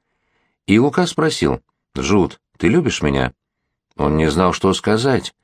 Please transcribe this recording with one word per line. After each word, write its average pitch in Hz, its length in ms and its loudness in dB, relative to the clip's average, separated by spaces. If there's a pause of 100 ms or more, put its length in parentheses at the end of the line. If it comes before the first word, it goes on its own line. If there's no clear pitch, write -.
(680)
И 101 120 4
Лука 143 280 2
спросил: 156 540 -2 (360)
«Джуд, 82 420 0 (180)
ты 85 100 0
любишь 127 340 0
меня?» 67 320 -2 (640)
Он 76 200 0
не 80 120 2
знал, 85 240 0
что 95 200 0
сказать. 113 600 -2 (100)